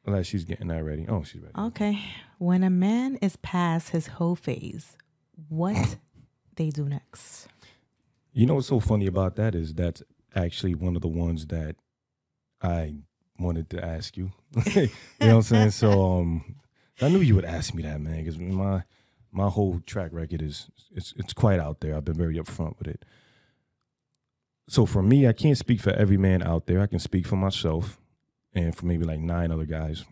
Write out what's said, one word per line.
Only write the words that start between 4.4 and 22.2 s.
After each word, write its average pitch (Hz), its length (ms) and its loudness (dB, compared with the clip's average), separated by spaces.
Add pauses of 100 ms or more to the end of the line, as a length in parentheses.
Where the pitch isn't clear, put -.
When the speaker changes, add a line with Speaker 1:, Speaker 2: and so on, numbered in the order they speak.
Speaker 2:
what 170 500 -2 (280)
<coughs> - 300 -20
they 156 140 -2
do 143 180 -4
next? - 600 -12 (840)
Speaker 1:
You 113 140 6
know 151 80 4
what's 135 140 -2
so 123 120 2
funny 104 260 2
about 92 300 0
that 107 180 0
is 80 200 -4
that's 85 280 -4 (320)
actually 87 400 -2
one 87 220 -2
of 82 60 -4
the 82 60 -2
ones 82 400 -2
that 80 280 -6 (880)
I 82 320 -2 (440)
wanted 82 320 -4
to 87 140 -8
ask 82 320 -8
you. 95 160 -8 (220)
<laughs> 117 120 0
You 185 220 2 (320)
know 113 80 8
what 113 80 10
I'm 113 60 8
saying? 107 300 6
So, 98 480 4
um, 82 360 -4 (460)
I 139 80 4
knew 190 100 6
you 123 140 8
would 87 100 6
ask 82 300 -6
me 82 80 -6
that, 76 180 -6
man, 80 240 -6
'cause 80 140 -6
my, 95 460 -2 (480)
my 98 160 0
whole 92 320 0
track 85 320 -8
record 82 300 -6
is, 76 260 -8 (240)
it's, - 240 -10
it's - 160 -8
quite 101 280 4
out 76 200 -8
there. 76 160 -4
I've 73 80 -6
been 80 120 -4
very 82 200 -2